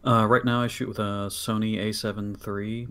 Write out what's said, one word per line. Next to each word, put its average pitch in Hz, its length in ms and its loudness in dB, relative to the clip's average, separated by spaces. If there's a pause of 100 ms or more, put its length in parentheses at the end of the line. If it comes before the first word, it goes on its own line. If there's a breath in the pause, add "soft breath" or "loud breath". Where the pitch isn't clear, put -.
Uh, 117 240 6
right 123 160 6
now 120 160 2
I 120 60 0
shoot - 200 -4
with 107 120 -6
a 101 300 -2
Sony 110 500 -2
A 107 120 -2
seven 104 440 -4
three 107 560 -6